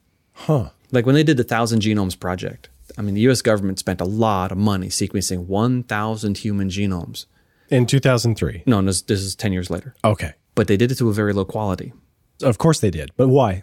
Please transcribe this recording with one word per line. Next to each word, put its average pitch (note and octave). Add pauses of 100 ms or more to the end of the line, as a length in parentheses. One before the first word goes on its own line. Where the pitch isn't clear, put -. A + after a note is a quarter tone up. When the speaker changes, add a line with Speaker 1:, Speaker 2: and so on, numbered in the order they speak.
(320)
Speaker 1:
Huh. B2+ (240)
Speaker 2:
Like A#2+
when C3+
they D3+
did D3
the A#2+
Thousand A2+
Genomes G2+
Project, F#2 (300)
I -
mean, G2+
the G#2
U B2+
S A#2+
government G2
spent F2+
a -
lot G2
of F#2
money G2
sequencing F#2
one A#2
thousand G#2+
human G2+
genomes. F#2+ (460)
Speaker 1:
In B2+
two C3+
thousand A#2+
three? E2
Speaker 2:
No, G#2+
this, F#2+
this G2+
is F#2+
ten G2+
years F2+
later. F2+ (100)
Speaker 1:
Okay. G#2 (200)
Speaker 2:
But G#2+
they G#2
did A#2+
it B2+
to A#2
a G#2
very G#2
low G2
quality. G#2+ (480)
Speaker 1:
Of C3
course D#3+
they G#2+
did. D2+
But C3+
why? A#2